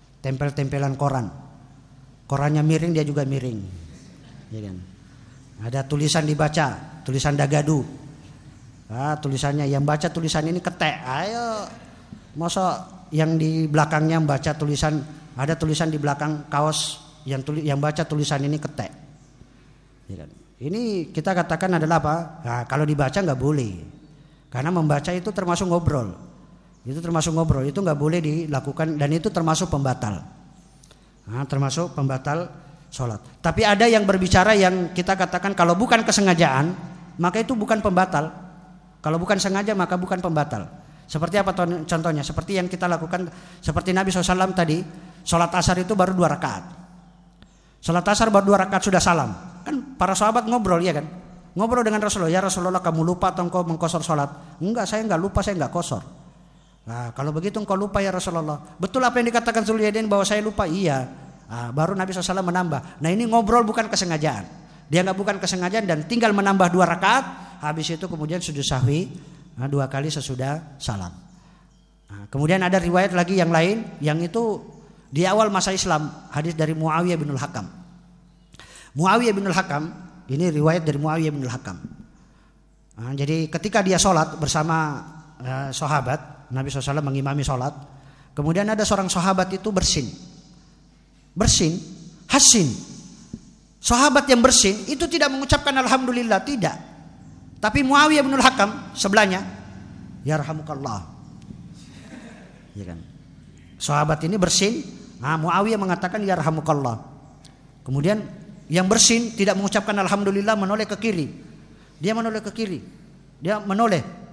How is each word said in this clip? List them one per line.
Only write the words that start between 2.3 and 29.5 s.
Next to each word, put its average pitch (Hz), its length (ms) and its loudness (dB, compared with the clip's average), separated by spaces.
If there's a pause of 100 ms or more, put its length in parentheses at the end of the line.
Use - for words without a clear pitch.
miring, 156 320 2
dia 156 80 2
juga 143 240 0
miring, 127 320 -4 (960)
ya 110 160 -10
kan? 92 80 -12 (880)
Ada 131 240 -4
tulisan 151 400 0
dibaca, 151 720 -2
tulisan 139 320 -2
Dagadu. 147 480 2 (1080)
Ah, 143 320 -4
tulisannya, 143 480 0
yang 139 160 2
baca 151 240 0
tulisan 160 400 -2
ini 175 80 -2
ketek. 170 480 -4
Ayo, 214 640 -4 (640)
masa 170 560 -2 (240)
yang 160 240 2
di 160 320 0
belakangnya 156 480 2
baca 147 400 0
tulisan, 151 400 0 (400)
ada 143 160 0
tulisan 156 400 0
di 151 80 -2
belakang 147 480 -2
kaos 151 480 0 (240)
yang 131 240 -6
tuli-, 151 160 -4
yang 143 160 0
baca 151 240 0
tulisan 147 400 -2
ini 147 160 -2
ketek. 127 340 -8 (1200)
Ya 87 160 -14
kan? - 40 -20 (280)
Ini 190 560 -4
kita 175 240 0
katakan 180 400 0
adalah 156 240 4
apa? 151 140 0 (260)
Nah, 120 240 -4
kalau 139 160 0
dibaca 147 320 2
nggak 175 240 0
boleh. 131 340 0 (800)
Karena 139 240 -2
membaca 156 400 2
itu 180 160 -4
termasuk 185 400 -2
ngobrol. 151 400 0 (720)
Itu 135 160 -8
termasuk 165 400 0
ngobrol, 147 320 2
itu 143 80 -4
nggak 175 200 0
boleh 156 280 2
dilakukan 151 720 -2
dan 143 160 2
itu 165 160 0
termasuk 165 400 0